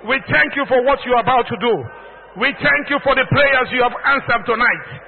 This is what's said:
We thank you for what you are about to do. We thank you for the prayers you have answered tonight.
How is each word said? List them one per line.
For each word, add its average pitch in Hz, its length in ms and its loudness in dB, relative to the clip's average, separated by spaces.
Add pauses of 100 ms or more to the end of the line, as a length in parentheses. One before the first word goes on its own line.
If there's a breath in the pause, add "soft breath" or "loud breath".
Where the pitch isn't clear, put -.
We 262 240 0
thank 294 260 2
you 277 140 -2
for 247 160 4
what 269 200 2
you 247 120 2
are 226 80 0
about 247 240 2
to 190 80 -4
do. 226 160 0 (640 loud breath)
We 254 240 0
thank 285 320 0
you 277 80 0
for 269 140 2
the 262 100 2
prayers 269 460 2
you 247 100 0
have 240 240 0
answered 262 400 0
tonight. 220 400 0 (220)